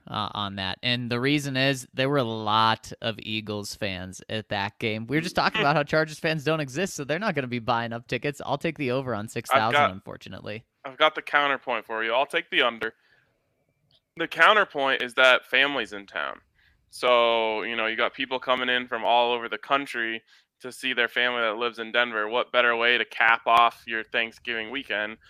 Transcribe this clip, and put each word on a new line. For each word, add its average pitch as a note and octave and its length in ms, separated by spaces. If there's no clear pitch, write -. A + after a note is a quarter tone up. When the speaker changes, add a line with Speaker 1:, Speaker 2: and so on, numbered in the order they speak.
Speaker 1:
uh, G#2+ 240
on G2+ 240
that. F#2+ 260
And B2 260
the A#2+ 120
reason C#3 340
is C3 380
there C3 160
were D3 80
a C3 60
lot A2 680
of A2 200
Eagles G#2+ 540
fans F#2 540
at G#2+ 200
that G2+ 300
game. A2+ 280
We C3 80
were D#3+ 60
just F3+ 160
talking F3+ 240
about D3+ 160
how D3 60
Chargers D#3 360
fans D#3 240
don't D#3 160
exist, D3+ 360
so D3 100
they're D3+ 140
not G#3 160
gonna C3+ 120
be A#2+ 120
buying A#2 340
up A#2 140
tickets. C#3 380
I'll C#3+ 120
take D#3+ 200
the B2+ 140
over B2+ 220
on G#2 140
six - 220
thousand, B2 320
Speaker 2:
I've C#3 60
got F#2 40
Speaker 1:
unfortunately. G#2 760
Speaker 2:
I've C3 120
got D#3 180
the D#3+ 60
counterpoint C3+ 640
for A2 180
you. A2+ 100
I'll C3+ 120
take E3+ 240
the E3+ 120
under. A2+ 320
The E3 100
counterpoint D#3+ 760
is A#2+ 100
that B2+ 320
family's B2+ 480
in G2+ 140
town. C2+ 320
So, A#2 720
you A2+ 140
know, A2+ 100
you A2 100
got A2+ 200
people C3 240
coming B2+ 280
in B2 200
from A#2 180
all A#2+ 260
over A#2 160
the G#2+ 120
country A#2 640
to B2+ 100
see C3 220
their A#2+ 160
family B2 320
that A2 160
lives A#2 220
in A2+ 120
Denver. A2+ 360
What A#2+ 240
better A#2+ 240
way A#2 220
to A2 80
cap A#2 400
off A#2 400
your A2+ 180
Thanksgiving A2+ 680
weekend A2 460